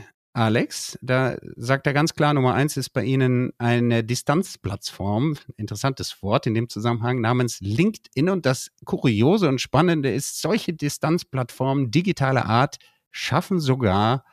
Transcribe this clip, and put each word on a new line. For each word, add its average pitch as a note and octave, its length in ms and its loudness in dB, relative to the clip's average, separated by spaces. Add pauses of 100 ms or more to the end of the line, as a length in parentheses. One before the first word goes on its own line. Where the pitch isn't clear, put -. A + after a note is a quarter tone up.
(320)
Alex? - 680 0
Da B2+ 360 0 (180)
sagt B2+ 320 -2
er C#3+ 60 2
ganz D3 220 0
klar, D3 200 2
Nummer B2+ 200 4
eins C#3 220 2
ist C3 140 -6
bei A2+ 140 -2
Ihnen B2+ 540 2
eine A#2+ 440 2
Distanzplattform, A#2+ 1300 -2 (200)
interessantes G#2+ 640 -6
Wort G#2 260 0
in A2 60 0
dem A2+ 140 0
Zusammenhang, A#2+ 520 -2
namens A#2+ 400 0
LinkedIn. D3 680 0
Und F#3 180 -2
das - 260 -2 (120)
Kuriose D3+ 640 2
und C3+ 120 0
Spannende D3+ 520 2
ist, - 300 -6
solche F#3+ 300 -2
Distanzplattformen C3+ 1200 -2
digitaler C#3 540 2
Art B2 320 2 (340)
schaffen F3 480 -2
sogar B2+ 720 2